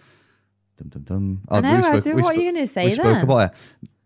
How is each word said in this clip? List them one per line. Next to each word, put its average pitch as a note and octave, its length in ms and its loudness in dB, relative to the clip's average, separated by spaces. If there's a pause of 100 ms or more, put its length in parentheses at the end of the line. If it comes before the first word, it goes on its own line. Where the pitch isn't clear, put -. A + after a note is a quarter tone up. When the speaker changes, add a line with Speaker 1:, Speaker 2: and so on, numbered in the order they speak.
(760)
Speaker 1:
Dum, D2 120 -18
dum, C#2 140 -16
dum. G2 460 -4
Speaker 2:
I G#2 80 2
Speaker 1:
Oh, - 40 2
Speaker 2:
know, C4 100 2
Speaker 1:
we F4+ 60 4
Speaker 2:
I F#4+ 40 4 (180)
Speaker 1:
spoke, - 40 -2
Speaker 2:
do. D4+ 120 -2
Speaker 1:
we - 80 2
Speaker 2:
What E4 120 0
are E4+ 40 0
Speaker 1:
spo-, F4 40 0
Speaker 2:
you F4 80 -2
gonna D4+ 160 -2
say F3+ 180 -2
Speaker 1:
we F#3+ 60 2
spoke C#4 140 0
Speaker 2:
then? G#3+ 180 2
Speaker 1:
about A#2+ 300 2
it. - 360 -20 (160)